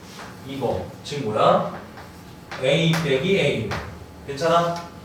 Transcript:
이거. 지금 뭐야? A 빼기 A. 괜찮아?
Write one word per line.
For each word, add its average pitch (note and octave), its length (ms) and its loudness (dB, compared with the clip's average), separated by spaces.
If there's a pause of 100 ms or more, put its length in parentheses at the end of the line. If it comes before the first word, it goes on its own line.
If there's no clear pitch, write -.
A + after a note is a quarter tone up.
(460)
이거. B2 400 -2 (160)
지금 C#3+ 300 -4
뭐야? D3 400 4 (880)
A D#3+ 300 4
빼기 C#3+ 480 2
A. A#2 300 0 (560)
괜찮아? E3 480 4 (300)